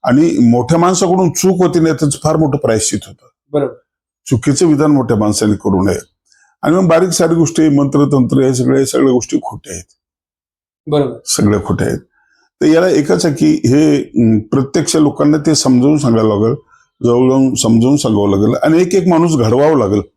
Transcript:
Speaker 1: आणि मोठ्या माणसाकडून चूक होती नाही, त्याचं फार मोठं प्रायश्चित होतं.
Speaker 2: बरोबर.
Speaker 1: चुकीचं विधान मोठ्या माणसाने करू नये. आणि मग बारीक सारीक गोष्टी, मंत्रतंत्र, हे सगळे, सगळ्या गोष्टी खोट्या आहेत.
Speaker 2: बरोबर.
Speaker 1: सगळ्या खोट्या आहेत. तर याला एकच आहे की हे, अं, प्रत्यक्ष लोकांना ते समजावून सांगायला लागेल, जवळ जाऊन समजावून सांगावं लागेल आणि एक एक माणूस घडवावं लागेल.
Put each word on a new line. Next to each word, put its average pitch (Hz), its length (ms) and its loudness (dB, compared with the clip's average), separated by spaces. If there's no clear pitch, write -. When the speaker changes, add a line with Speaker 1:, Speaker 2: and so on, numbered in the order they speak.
Speaker 1:
आणि 123 460 2
मोठ्या 123 300 0
माणसाकडून 180 520 0
चूक 185 340 0
होती 175 140 0
नाही, 160 160 0
त्याचं 143 280 -4
फार 156 120 0
मोठं 147 220 0
प्रायश्चित 110 500 -2
होतं. - 200 -20
Speaker 2:
बरोबर. - 220 -4
Speaker 1:
चुकीचं 175 420 0
विधान 151 240 2
मोठ्या 123 260 0
माणसाने 107 360 0
करू 95 300 -2
नये. 95 160 -2
आणि 156 140 0
मग 190 120 0
बारीक 170 220 2
सारीक 165 280 0
गोष्टी, 156 320 0
मंत्रतंत्र, 139 720 0
हे 131 140 0
सगळे, 131 300 0
सगळ्या 131 260 0
गोष्टी 123 320 -2
खोट्या 98 300 -14
आहेत. 85 100 -16
Speaker 2:
बरोबर. 143 380 -2
Speaker 1:
सगळ्या 104 400 -2
खोट्या - 220 -4
आहेत. - 120 -4
तर 151 40 0
याला 165 240 2
एकच 147 360 0
आहे 147 100 -2
की 151 180 0
हे, 147 480 2
अं, 110 380 0
प्रत्यक्ष 135 560 -4
लोकांना 151 420 0
ते 147 180 0
समजावून 135 420 2
सांगायला 113 320 0
लागेल, 107 260 0
जवळ 123 240 4
जाऊन 131 260 2
समजावून 117 420 2
सांगावं 110 320 0
लागेल 196 340 0
आणि 160 180 2
एक 180 140 -2
एक 180 120 0
माणूस 165 280 2
घडवावं 135 420 2
लागेल. 104 240 0